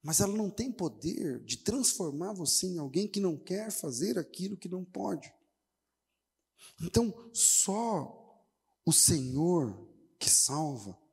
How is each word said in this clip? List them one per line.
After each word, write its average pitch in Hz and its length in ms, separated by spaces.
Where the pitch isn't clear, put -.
Mas 156 140
ela 202 180
não 208 140
tem 247 200
poder 151 720
de 113 140
transformar 190 720
você 180 360
em 180 100
alguém 156 300
que 202 120
não 180 160
quer 202 360
fazer 175 480
aquilo 185 360
que 180 140
não 185 160
pode. - 480
Então, 214 320
só - 1120
o 160 80
Senhor 143 840
que - 100
salva, 131 680